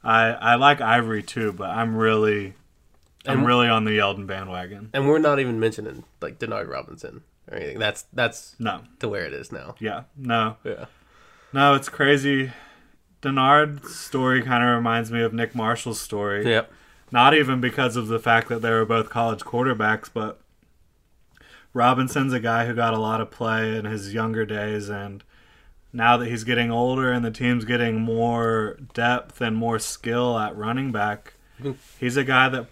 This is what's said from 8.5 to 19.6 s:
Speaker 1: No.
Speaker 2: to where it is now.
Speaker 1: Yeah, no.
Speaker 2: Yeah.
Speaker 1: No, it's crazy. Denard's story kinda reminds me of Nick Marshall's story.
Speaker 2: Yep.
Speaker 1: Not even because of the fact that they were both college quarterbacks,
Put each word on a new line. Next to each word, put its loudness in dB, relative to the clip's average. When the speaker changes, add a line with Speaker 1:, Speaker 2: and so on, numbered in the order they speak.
Speaker 1:
No. -6
Speaker 2:
to -6
where -4
it -8
is -12
now. -14
Speaker 1:
Yeah, -8
no. -2
Speaker 2:
Yeah. -8
Speaker 1:
No, 6
it's -2
crazy. 2
Denard's 2
story 0
kinda 2
reminds 2
me 0
of 0
Nick -4
Marshall's -2
story. -4
Speaker 2:
Yep. 2
Speaker 1:
Not 8
even 2
because -2
of -4
the -2
fact 2
that -4
they -2
were 2
both 0
college -2
quarterbacks, -2